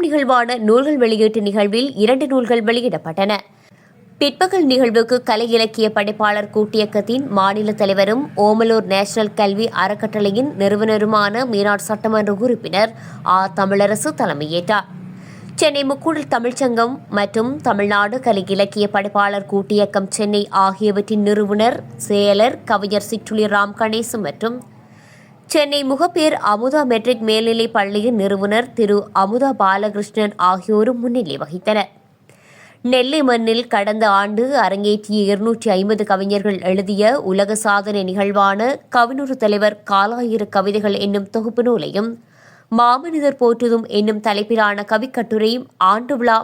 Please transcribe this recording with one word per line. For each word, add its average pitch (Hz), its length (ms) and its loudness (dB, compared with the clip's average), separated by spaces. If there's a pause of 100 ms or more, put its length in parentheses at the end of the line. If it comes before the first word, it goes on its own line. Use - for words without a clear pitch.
நிகழ்வான 254 520 2 (100)
நூல்கள் 269 360 4
வெளியீட்டு 220 440 2
நிகழ்வில் 208 420 0 (140)
இரண்டு 262 300 2
நூல்கள் 240 360 0
வெளியிடப்பட்டன. 196 640 -2 (880)
பிற்பகல் 370 520 2
நிகழ்வுக்கு 233 440 2 (140)
கலை 226 160 0 (100)
இலக்கிய 220 300 0 (100)
படைப்பாளர் 208 600 -2
கூட்டியக்கத்தின் 214 680 0 (140)
மாநில 208 420 0
தலைவரும் 196 420 2 (240)
ஓமலூர் 220 460 4
நேஷனல் 202 480 0
கல்வி 202 260 0 (180)
அறக்கட்டளையின் 208 760 -2
நிறுவனருமான 214 840 2 (100)
மேனாட் 202 340 0
சட்டமன்ற 214 560 0
உறுப்பினர் 220 500 0 (400)
ஆ 190 60 4 (180)
தமிழரசு 202 540 2 (100)
தலைமையேற்றார். 175 640 -2 (720)
சென்னை 285 200 2 (100)
முக்கூடல் 294 420 -2
தமிழ்ச்சங்கம் 240 600 0 (260)
மற்றும் 220 340 -2 (140)
தமிழ்நாடு 208 500 0 (100)
கலை 202 160 2 (120)
இலக்கிய 202 400 0
படைப்பாளர் 202 580 -2
கூட்டியக்கம் 202 640 0
சென்னை 208 260 0 (220)
ஆகியவற்றின் 202 640 0
நிறுவனர், 208 480 2 (320)
செயலர், 202 480 2 (140)
கவிஞர் 202 400 -2
சிற்றுளி 214 440 -2
ராம் 202 260 0
கணேசு 226 460 -4
மற்றும் 226 320 -6 (920)
சென்னை 285 280 0 (100)
முகப்பேர் 311 440 0 (180)
அமுதா 254 280 0 (100)
மெட்ரிக் 233 380 0
மேல்நிலைப் 226 480 0
பள்ளியின் 208 440 0
நிறுவனர் 202 480 0 (100)
திரு 208 200 2 (220)
அமுதா 240 300 0 (100)
பாலகிருஷ்ணன் 208 760 0 (160)
ஆகியோரும் 220 520 0
முன்னிலை 240 400 -2
வகித்தனர். 185 480 -4 (1000)
நெல்லை 262 360 2
மண்ணில் 233 360 2 (100)
கடந்த 214 300 0 (160)
ஆண்டு 208 240 -2 (200)
அரங்கேற்றிய 208 560 0 (120)
இருநூற்றி 226 360 -2 (100)
ஐம்பது 208 340 0
கவிஞர்கள் 196 480 -2 (120)
எழுதிய 202 420 2 (180)
உலக 202 320 0
சாதனை 202 460 0
நிகழ்வான 202 600 0 (260)
கவினூர் 262 380 0 (100)
தலைவர் 208 360 0 (120)
காலாயிர 214 640 0
கவிதைகள் 202 480 0
என்னும் 202 300 -2
தொகுப்பு 226 320 -2
நூலையும், 202 440 -2 (640)
மாமனிதர் 277 640 0
போற்றுதும் 233 420 2 (140)
என்னும் 214 260 0
தலைப்பிலான 208 560 0 (140)
கவிக்கட்டுரையும், 233 720 -2 (240)
ஆண்டு 247 240 -2
விழா 226 280 2